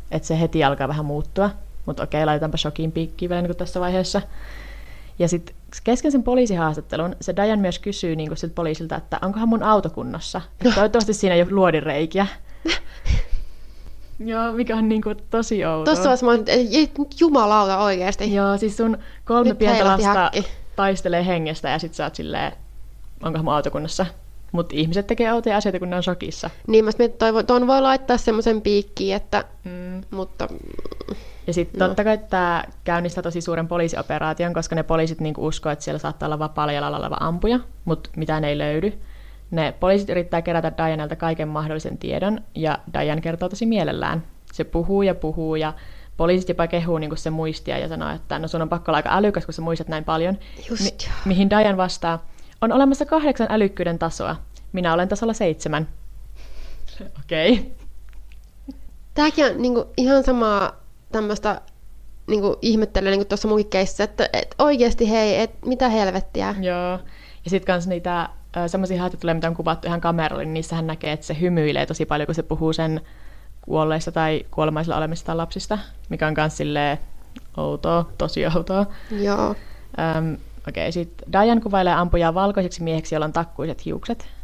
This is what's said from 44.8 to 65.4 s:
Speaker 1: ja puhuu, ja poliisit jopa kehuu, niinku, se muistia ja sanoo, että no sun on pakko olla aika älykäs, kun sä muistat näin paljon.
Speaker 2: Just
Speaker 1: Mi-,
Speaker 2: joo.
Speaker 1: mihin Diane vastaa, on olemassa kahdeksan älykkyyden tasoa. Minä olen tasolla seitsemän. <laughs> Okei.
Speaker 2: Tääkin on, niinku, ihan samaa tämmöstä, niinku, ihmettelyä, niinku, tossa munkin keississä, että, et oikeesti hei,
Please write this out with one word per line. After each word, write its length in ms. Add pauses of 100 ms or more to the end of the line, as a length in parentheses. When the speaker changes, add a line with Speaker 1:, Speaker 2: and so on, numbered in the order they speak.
Speaker 1:
ja 140
puhuu, 400
ja 180 (440)
poliisit 320
jopa 180
kehuu, 300
niinku, 180
se 140
muistia 480
ja 100
sanoo, 220
että 300
no 80
sun 140
on 80
pakko 220
olla 60
aika 200
älykäs, 280
kun 80
sä 80
muistat 260
näin 160
paljon. 340 (320)
Speaker 2:
Just 140
Speaker 1:
Mi-, 240
Speaker 2:
joo. 60 (120)
Speaker 1:
mihin 240
Diane 280
vastaa, 480 (360)
on 100
olemassa 340
kahdeksan 440
älykkyyden 500
tasoa. 360 (380)
Minä 200
olen 160
tasolla 240
seitsemän. 540 (1120)
<laughs> 240
Okei. 480 (1400)
Speaker 2:
Tääkin 320
on, 160
niinku, 240 (120)
ihan 260
samaa 480 (400)
tämmöstä, 500 (640)
niinku, 340
ihmettelyä, 500
niinku, 140
tossa 220
munkin 220
keississä, 340
että, 300
et 260
oikeesti 500
hei, 320